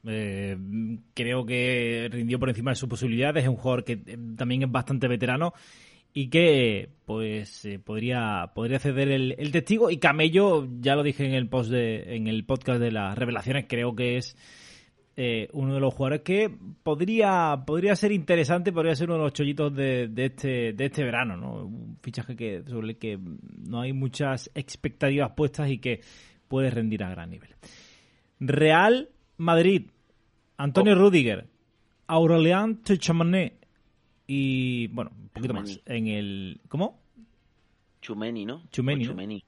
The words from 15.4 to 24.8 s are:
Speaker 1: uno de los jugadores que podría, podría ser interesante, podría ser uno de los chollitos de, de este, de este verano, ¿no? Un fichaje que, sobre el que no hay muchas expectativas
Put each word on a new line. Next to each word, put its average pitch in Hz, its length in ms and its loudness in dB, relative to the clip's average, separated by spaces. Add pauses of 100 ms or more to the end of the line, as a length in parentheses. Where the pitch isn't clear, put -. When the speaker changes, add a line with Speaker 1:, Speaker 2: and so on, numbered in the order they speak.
Speaker 1:
uno 135 220 -2
de 139 60 -2
los 131 140 2
jugadores 139 280 -2
que 202 280 0 (320)
podría, 175 800 2
podría 175 300 2
ser 208 160 2
interesante, 170 640 2
podría 160 240 2
ser 165 140 -2
uno 165 80 0
de 151 80 2
los 135 80 0
chollitos 147 380 0
de, 131 360 0
de 113 160 -2
este, 127 480 -2
de 113 140 -4
este 139 180 -2
verano, 117 320 -2
¿no? 107 300 -8
Un 110 360 -14
fichaje 123 320 -10
que, 110 320 -8
sobre 113 220 -8
el 113 100 -10
que 107 180 -6 (520)
no 117 140 -6
hay 131 100 -4
muchas 135 640 -4
expectativas 139 800 -2